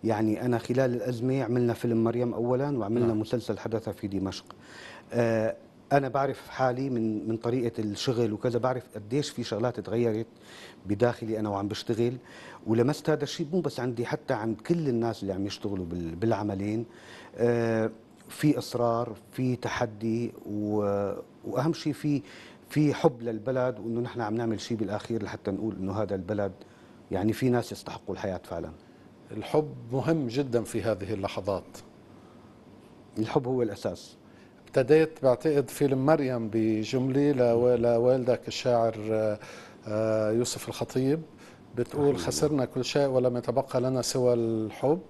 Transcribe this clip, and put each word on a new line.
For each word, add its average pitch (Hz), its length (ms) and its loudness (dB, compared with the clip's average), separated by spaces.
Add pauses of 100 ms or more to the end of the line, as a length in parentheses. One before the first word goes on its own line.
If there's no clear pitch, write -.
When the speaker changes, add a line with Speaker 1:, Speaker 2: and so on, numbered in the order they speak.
Speaker 1:
يعني 107 420 0
أنا 123 120 2
خلال 123 380 0
الأزمة 123 480 -2
عملنا 120 300 2
فيلم 113 300 0
مريم 117 300 0
أولا 127 440 0
وعملنا 117 300 0
Speaker 2:
نعم. 110 120 0
Speaker 1:
مسلسل 110 400 -2
حدث 110 300 -4
في 101 180 -8
دمشق. 95 380 -4 (680)
آه، 113 420 2 (360)
أنا 139 160 4
بعرف 135 420 -2
حالي 131 400 0
من، 110 380 -2
من 113 100 0
طريقة 117 440 -2
الشغل 110 520 0
وكذا، 117 260 0
بعرف 127 240 0 (120)
قديش 110 340 -4
في 120 140 -8
شغلات 113 360 -2
تغيرت 110 480 0 (580)
بداخلي 110 540 0
أنا 104 100 -2
وعم 101 180 -2
بشتغل، 117 460 -2 (540)
ولمست 120 420 2
هذا 151 140 2
الشيء 147 300 -4
مو 185 80 2
بس 139 180 -4
عندي، 123 260 -2
حتى - 280 -2
عند 110 280 -2
كل 165 280 0
الناس 117 320 0
اللي 98 120 -2
عم 95 120 -2
يشتغلوا 98 400 -4
بال-، 85 300 -6
بالعملين. 104 680 -2 (520)
آه، 117 540 2 (380)
في 147 280 2
إصرار، 117 580 0 (160)
في 127 240 0
تحدي، 113 800 -2 (180)
و-، 104 640 0 (320)
وأهم 151 280 0
شيء 156 200 -2
في، 143 280 0 (480)
في 147 240 4
حب 131 280 2
للبلد، 117 580 -2
وإنه 113 220 -2
نحن 120 200 -4
عم 107 140 -2
نعمل 113 260 -2
شيء 117 160 -4
بالأخير 104 460 -4
لحتى - 280 -6
نقول 98 240 -4
إنه 95 180 -4
هذا 101 220 -2
البلد 98 360 -2 (600)
يعني 98 220 0
في 131 160 0
ناس 120 220 2
يستحقوا - 440 -10
الحياة 92 280 -4
فعلا. 82 280 -8 (600)
Speaker 2:
الحب 135 420 -2 (180)
مهم 143 360 0
جدا 120 360 0
في 101 180 -4
هذه 98 320 -2
اللحظات. 95 500 -2 (1500)
Speaker 1:
الحب 123 300 0
هو 127 140 0
الأساس. 101 560 -2 (500)
Speaker 2:
ابتديت 156 560 6
بعتقد 139 460 4
فيلم 131 360 2
مريم 127 480 4
بجملة 127 800 2
لو-، 123 440 6
لوالدك 120 720 4
الشاعر، 117 480 2 (160)
آه، 110 280 2 (480)
آه، 110 440 2
يوسف 117 360 -2
الخطيب، 135 540 0 (560)
بتقول: 123 260 -2
Speaker 1:
رحمه 143 120 6
الله. - 120 -4
Speaker 2:
"خسرنا 147 380 2
كل 123 200 -4
شيء 143 220 2
ولم 127 300 2
يتبقى 127 440 0
لنا 131 200 0
سوى 123 320 2
الحب". 113 640 2 (100)